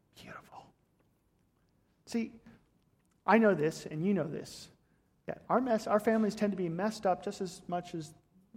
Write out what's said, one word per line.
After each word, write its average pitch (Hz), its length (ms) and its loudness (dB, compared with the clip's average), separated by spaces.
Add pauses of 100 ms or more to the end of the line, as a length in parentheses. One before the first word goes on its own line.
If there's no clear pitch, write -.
(160)
Beautiful. - 500 -20 (1400)
See, - 340 -4 (840)
I 202 120 8
know 220 160 8
this, 156 320 0
and 156 200 -4
you 208 80 2
know 165 140 0
this, - 440 -12 (540)
that - 240 -10
our 208 120 4
mess, 226 240 0
our 208 140 2
families 220 360 2
tend 208 180 0
to 180 40 -4
be 180 120 -2
messed 196 360 -4
up 180 180 2
just 202 180 -6
as 180 260 -8
much 175 260 -6
as, 156 200 -10 (440)